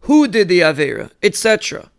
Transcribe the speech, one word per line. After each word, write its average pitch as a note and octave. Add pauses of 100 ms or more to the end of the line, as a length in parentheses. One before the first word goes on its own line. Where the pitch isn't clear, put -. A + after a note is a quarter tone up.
Who D4
did G#3
the F3+
Aveira? C#3 (140)
Et G#3
cetera. -